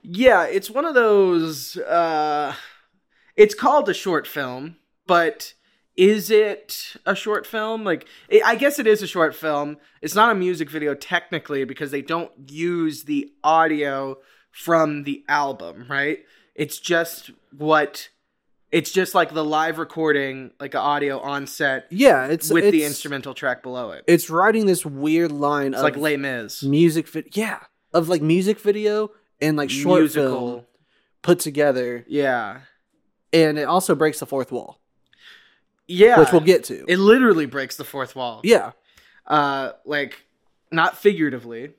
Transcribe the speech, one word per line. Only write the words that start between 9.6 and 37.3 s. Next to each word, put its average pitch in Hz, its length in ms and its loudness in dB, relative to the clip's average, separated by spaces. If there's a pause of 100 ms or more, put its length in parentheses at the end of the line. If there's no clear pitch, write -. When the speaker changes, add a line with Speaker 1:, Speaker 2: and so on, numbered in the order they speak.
Speaker 1:
It's 156 140 -8
not 220 160 6
a 220 40 2
music 180 340 -2
video 147 240 -4
technically 151 720 -6
because 135 280 -8
they 143 100 -6
don't 165 300 -6 (180)
use 165 540 -4
the 143 280 -6 (140)
audio 147 720 0 (340)
from 156 520 0
the 143 260 -10
album, 123 580 -4
right? 143 320 -4 (360)
It's 143 240 -8
just 165 520 -4 (240)
what, 151 540 0 (640)
it's 160 200 0
just, 185 240 -2
like, 160 180 2
the 156 100 -2
live 156 340 -2
recording, 143 840 -4
like, 139 140 -12
an 147 80 -2
audio 143 380 -2
on 139 280 -8
set 135 440 -4
Speaker 2:
Yeah, 180 360 4
it's, 165 240 -4
Speaker 1:
with 170 200 4
the 165 120 2
Speaker 2:
it's, 147 40 -4
Speaker 1:
instrumental 139 460 -10
track 123 300 -6
below 123 280 -10
it. 73 160 -18
Speaker 2:
it's 165 220 4
riding 208 360 2
this 185 200 0
weird 156 460 -2
line 143 420 -2
Speaker 1:
It's 110 40 -6
Speaker 2:
of 131 60 -2
Speaker 1:
like 147 140 0
Les 147 200 -2
Mis. 127 460 -8
Speaker 2:
music 156 460 2
vid-, - 260 -12
yeah, 214 240 -4 (340)
of, 165 140 2
like, 170 140 0
music 185 400 0
video 208 500 -2 (300)
and, 151 160 0
like, 143 120 -4
short 143 320 2
Speaker 1:
Musical. 147 280 0 (240)
Speaker 2:
film 120 120 -16 (560)
put 175 180 2
together. 127 680 -2
Speaker 1:
Yeah. 123 540 -4 (720)
Speaker 2:
And 156 260 4
it 147 40 -4
also 170 300 0
breaks 156 260 0
the 143 60 -10
fourth 135 280 -6
wall. - 260 -12 (1080)
Speaker 1:
Yeah. 202 320 8
Speaker 2:
Which - 120 8
we'll 170 100 6
get 170 240 4
to. 69 220 -12
Speaker 1:
It 180 100 2
literally 202 480 6